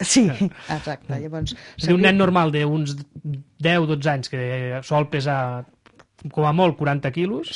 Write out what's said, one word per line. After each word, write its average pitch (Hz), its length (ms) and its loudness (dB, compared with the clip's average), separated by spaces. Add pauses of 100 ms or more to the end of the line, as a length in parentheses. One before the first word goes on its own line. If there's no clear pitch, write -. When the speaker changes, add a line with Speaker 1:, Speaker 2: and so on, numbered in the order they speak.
Speaker 1:
Sí, 220 260 4
Speaker 2:
Clar. 160 240 0 (260)
Speaker 1:
exacte. 139 420 -8
Llavors, 156 340 -6
Speaker 2:
És - 320 -14
un 170 100 4
Speaker 1:
seria 190 160 6
Speaker 2:
nen 196 60 4
normal 180 340 4
d'uns 147 440 0 (600)
deu, 165 300 2
dotze 151 220 0
anys, 139 200 -2
que 127 540 -4
sol 147 260 0
pesar 131 560 -2 (680)
com 151 140 0
a 151 80 2
molt 175 240 4
quaranta 143 340 0
quilos, 202 440 -4